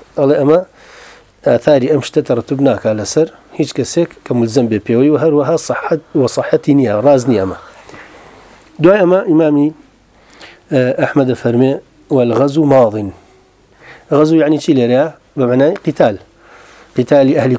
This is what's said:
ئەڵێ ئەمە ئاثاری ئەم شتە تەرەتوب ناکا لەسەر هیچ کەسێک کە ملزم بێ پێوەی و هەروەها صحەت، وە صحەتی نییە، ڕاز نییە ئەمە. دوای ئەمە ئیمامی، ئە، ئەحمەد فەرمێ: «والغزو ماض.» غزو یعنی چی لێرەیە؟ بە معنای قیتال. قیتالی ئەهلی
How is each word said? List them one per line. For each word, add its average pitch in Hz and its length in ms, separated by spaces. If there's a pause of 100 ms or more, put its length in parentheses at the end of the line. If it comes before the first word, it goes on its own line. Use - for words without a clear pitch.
(180)
ئەڵێ 143 240
ئەمە 151 180 (880)
ئاثاری 135 440
ئەم 143 160
شتە - 200
تەرەتوب 131 400
ناکا 110 320
لەسەر 156 280 (320)
هیچ 143 180
کەسێک 165 320 (160)
کە - 60
ملزم 120 400
بێ 107 160
پێوەی 123 260
و 139 100
هەروەها 151 340 (120)
صحەت، 156 320 (200)
وە 123 60 (100)
صحەتی - 420
نییە، 117 140 (120)
ڕاز 139 240
نییە 107 140
ئەمە. 95 140 (1200)
دوای 190 220
ئەمە 180 160 (100)
ئیمامی، 151 440 (1000)
ئە، 135 100 (200)
ئەحمەد 131 280 (120)
فەرمێ: 123 320 (420)
«والغزو 131 480 (100)
ماض.» 117 220 (1160)
غزو 156 240
یعنی 156 280
چی - 140
لێرەیە؟ 123 300 (300)
بە 135 120
معنای 139 240 (120)
قیتال. 123 320 (800)
قیتالی 135 440
ئەهلی 131 200